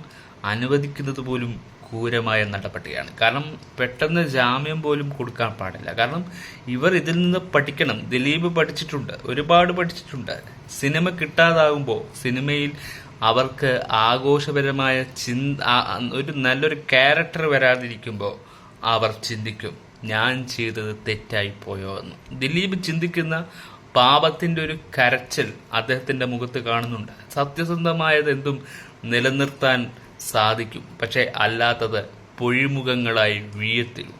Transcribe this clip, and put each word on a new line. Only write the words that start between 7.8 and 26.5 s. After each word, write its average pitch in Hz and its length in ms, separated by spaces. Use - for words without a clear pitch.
ദിലീപ് 147 460
പഠിച്ചിട്ടുണ്ട്, 151 580
ഒരുപാട് 170 480
പഠിച്ചിട്ടുണ്ട്. 165 680
സിനിമ 160 300
കിട്ടാതാകുമ്പോൾ 156 920
സിനിമയിൽ 143 500
അവർക്ക് 127 600
ആഘോഷപരമായ 135 1120
ചിന്ത, 135 600
ആ, 117 360
ഒരു 139 180
നല്ലൊരു 139 440
ക്യാരക്ടർ 151 680
വരാതിരിക്കുമ്പോൾ 120 880
അവർ 113 280
ചിന്തിക്കും, 110 540
"ഞാൻ 120 440
ചെയ്തത് 110 480
തെറ്റായിപ്പോയോ" 101 920
എന്ന്. 107 400
ദിലീപ് 180 440
ചിന്തിക്കുന്ന 165 600
പാപത്തിൻ്റെ 156 680
ഒരു 156 180
കരച്ചിൽ 123 560
അദ്ദേഹത്തിൻ്റെ 127 520
മുഖത്ത് 123 340